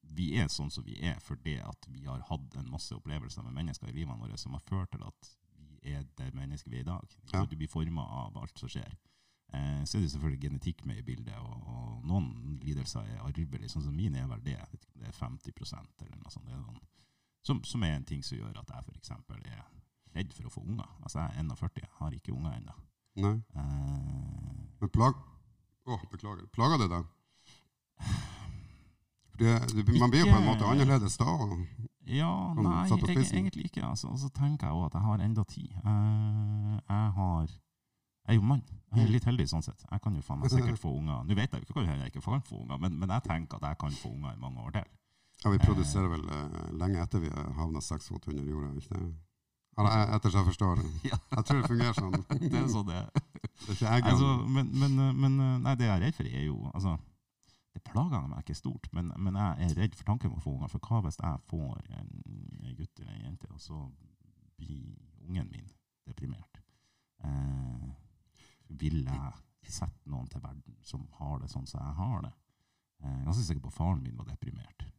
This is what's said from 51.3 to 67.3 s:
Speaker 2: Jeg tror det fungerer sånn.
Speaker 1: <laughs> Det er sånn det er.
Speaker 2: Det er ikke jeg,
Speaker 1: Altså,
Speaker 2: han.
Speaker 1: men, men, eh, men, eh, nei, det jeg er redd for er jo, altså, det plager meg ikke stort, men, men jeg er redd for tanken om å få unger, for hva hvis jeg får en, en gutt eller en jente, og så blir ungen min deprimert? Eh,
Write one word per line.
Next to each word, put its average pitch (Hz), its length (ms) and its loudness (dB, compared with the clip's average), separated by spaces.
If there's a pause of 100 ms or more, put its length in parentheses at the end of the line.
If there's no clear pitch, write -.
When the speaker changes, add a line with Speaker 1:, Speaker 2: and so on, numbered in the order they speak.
Speaker 2:
Jeg 110 160 2
tror 139 160 4
det 113 80 2
fungerer 120 260 6
sånn. 92 160 0 (160)
Speaker 1:
<laughs> 143 240 2
Det - 80 4
er - 80 2
sånn 107 180 2
det 87 140 -2
er. - 80 -6 (540)
Speaker 2:
Det - 80 -8
er - 20 2
ikke 110 160 2
jeg, 117 160 6
Speaker 1:
Altså, 131 240 8
Speaker 2:
han. 127 240 2
Speaker 1:
men, 135 240 4
men, 135 240 6
eh, 135 140 6
men, 135 260 4
eh, 131 240 4
nei, 135 100 4
det 120 140 2
jeg 98 80 6
er 87 80 4
redd 160 100 2
for - 140 -4
er 65 160 -2
jo, 71 140 0 (160)
altså, 87 240 0 (720)
det - 120 -14
plager 113 460 0
meg 71 160 -6
ikke 76 100 -6
stort, - 380 -8
men, 85 220 -2
men 95 200 0
jeg 87 360 2
er 71 80 2
redd 107 180 2
for - 80 -18
tanken 104 260 0
om - 60 -6
å 78 80 -6
få 73 80 -4
unger, 65 160 -4
for - 160 -6
hva 113 160 2
hvis 87 160 -2
jeg 78 320 -2
får 71 320 -6 (160)
en, 50 140 -12 (500)
en 64 160 -10
gutt - 240 -12
eller 50 160 -14
en 52 80 -12
jente, 78 240 -12
og 76 120 -16
så 78 200 -12 (760)
blir 73 340 -12 (320)
ungen 92 240 -4
min - 180 -14 (400)
deprimert? - 540 -10 (600)
Eh, 67 680 -4 (800)